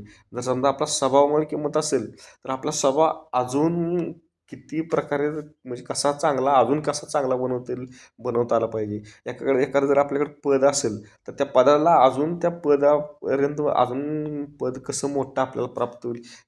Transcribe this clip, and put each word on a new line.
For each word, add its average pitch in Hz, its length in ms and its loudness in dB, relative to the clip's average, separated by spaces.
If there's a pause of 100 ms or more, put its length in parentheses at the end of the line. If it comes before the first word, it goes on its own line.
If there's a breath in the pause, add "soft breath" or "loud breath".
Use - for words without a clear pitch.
(340 loud breath)
जर 120 60 -6
समजा 127 280 0
आपला 139 180 0
स्वभावामुळे 143 580 2
किंमत 151 320 -6
असेल 139 380 -2
तर - 360 -16
आपला 135 200 -4
स्वभाव 147 520 0 (100)
अजून 165 800 0 (380)
किती 151 300 -8
प्रकारे, 147 500 -2 (340)
म्हणजे 127 200 -10
कसा 143 280 0
चांगला, 139 400 0
अजून 131 280 4
कसा 147 260 -4
चांगला 131 300 -2
बनवता 127 360 -4
येईल, 127 140 -8 (320 loud breath)
बनवता 117 380 0
आला 113 100 2
पाहिजे. 107 300 -4 (300 loud breath)
एकाकडे, 127 360 0
एखादं 143 240 2
जर 139 120 4
आपल्याकडे 143 460 -2
पद 135 200 4
असेल 113 400 0
तर - 280 -18
त्या - 140 -2
पदाला 139 480 6 (100)
अजून, 143 320 2
त्या 170 140 0
पदापर्यंत 143 1120 0 (160)
अजून 147 680 -2
पद 131 340 -6
कसं 139 320 -6
मोठं 135 300 -4
आपल्याला 123 340 -4
प्राप्त 120 320 -6
होईल 117 160 -8 (260 loud breath)